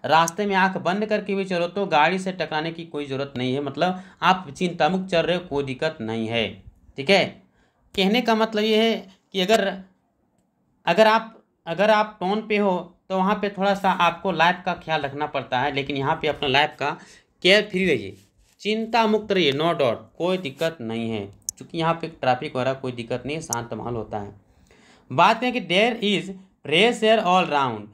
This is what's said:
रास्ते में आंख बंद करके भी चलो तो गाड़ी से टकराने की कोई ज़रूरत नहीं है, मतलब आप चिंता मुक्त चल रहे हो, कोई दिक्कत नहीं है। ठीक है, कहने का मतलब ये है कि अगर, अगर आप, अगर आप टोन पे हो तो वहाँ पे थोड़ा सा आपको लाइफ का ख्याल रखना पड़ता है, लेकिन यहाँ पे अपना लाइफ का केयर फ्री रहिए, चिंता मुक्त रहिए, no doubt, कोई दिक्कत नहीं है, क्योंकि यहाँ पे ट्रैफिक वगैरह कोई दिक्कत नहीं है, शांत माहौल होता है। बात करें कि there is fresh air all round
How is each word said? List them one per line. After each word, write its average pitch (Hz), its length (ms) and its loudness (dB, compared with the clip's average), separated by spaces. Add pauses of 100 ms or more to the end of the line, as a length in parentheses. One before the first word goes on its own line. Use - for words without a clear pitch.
रास्ते 165 420 2
में 196 80 -2
आंख 190 240 2
बंद 185 280 -2
करके 202 280 -2
भी 196 100 -2
चलो 175 240 -2
तो 196 180 -4
गाड़ी 160 320 4
से 185 140 -6
टकराने 160 400 -4
की 165 120 -12
कोई 147 220 -10
ज़रूरत 135 300 -6
नहीं 127 180 0
है, 143 80 -2
मतलब 175 400 -2 (200)
आप 180 280 0
चिंता 165 380 -2
मुक्त 185 180 -2
चल 165 160 0
रहे 165 140 0
हो, 170 60 -6
कोई 143 220 -4
दिक्कत 131 360 -4
नहीं 113 280 -4
है। 113 200 -2 (500)
ठीक 135 120 -4
है, 185 140 4 (720)
कहने 202 260 2
का 226 140 2
मतलब 220 300 0
ये 220 180 2
है 214 240 0 (260)
कि 190 80 -2
अगर, 196 320 2 (1120)
अगर 180 200 6
आप, 220 320 2 (280)
अगर 175 240 2
आप 214 300 2
टोन 208 280 -2
पे 214 80 0
हो 202 180 2 (340)
तो 190 100 -2
वहाँ 190 160 2
पे 196 140 -2
थोड़ा 196 260 0
सा 190 160 0
आपको 175 420 0
लाइफ 170 340 2
का 180 80 -2
ख्याल 160 260 -4
रखना 143 260 -4
पड़ता 127 340 -2
है, 139 140 -2
लेकिन 139 220 -4
यहाँ 147 260 0
पे 156 60 0
अपना 143 200 -2
लाइफ 143 300 2
का 147 180 -4 (480)
केयर 208 260 6
फ्री 185 160 -2
रहिए, 104 300 -2 (440)
चिंता 226 460 0
मुक्त 214 260 2
रहिए, 165 200 4
no 160 220 2
doubt, 123 280 0 (160)
कोई 180 200 0
दिक्कत 160 420 -4
नहीं 113 300 -4
है, 107 100 -4 (360)
क्योंकि - 220 -12
यहाँ 165 160 0
पे 165 160 -8
ट्रैफिक 127 460 -2
वगैरह 127 180 0
कोई 131 180 -6
दिक्कत 120 340 -8
नहीं 147 100 -6
है, 160 60 -8
शांत 117 320 -8
माहौल 117 220 -8
होता 107 220 -8
है। 101 160 -12 (760)
बात 185 300 4
करें 247 120 -2
कि 247 140 -4
there 214 380 2
is 190 300 -2 (320)
fresh 214 380 2
air 220 200 6
all 180 280 4
round 120 420 0